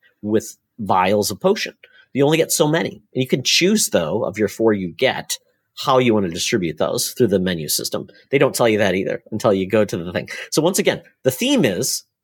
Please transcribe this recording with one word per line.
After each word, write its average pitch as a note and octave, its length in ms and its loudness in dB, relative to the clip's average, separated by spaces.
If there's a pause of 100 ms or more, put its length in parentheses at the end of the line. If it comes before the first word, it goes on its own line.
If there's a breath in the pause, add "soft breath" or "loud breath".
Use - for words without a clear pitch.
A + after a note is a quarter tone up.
(220 soft breath)
with G#2+ 360 -2 (200)
vials G2 540 0
of F#2+ 80 -10
potion. G3+ 340 -2 (400 soft breath)
You C3+ 100 2
only D#3 140 4
get - 140 0
so D#3+ 160 2
many. E3 340 -2 (120)
And B2+ 100 -2
you C3 40 -2
can C3+ 140 0
choose, G3+ 480 2
though, F2+ 340 0
of - 140 -4
your G#2+ 100 2
four A2 260 2
you F#2 160 -4
get, - 500 -2 (380)
how C3 200 2
you B2 160 4
wanna G2 160 0
distribute E2+ 480 -2
those - 340 -2
through B2 160 2
the F#2+ 120 2
menu F2+ 280 -4
system. - 400 -6 (220 loud breath)
They C3+ 80 2
don't C#3 180 2
tell A#2+ 140 2
you G#2+ 80 2
that G2+ 180 2
either - 360 -4
until A2 220 0
you F#2+ 120 0
go G#2+ 200 2
to G#2 120 -4
the F2+ 160 -8
thing. - 160 -6 (220 loud breath)
So D#3+ 100 2
once F#3 180 2
again, E3 220 0 (220 soft breath)
the C3 80 2
theme B3 340 0
is, G2+ 380 -2 (200)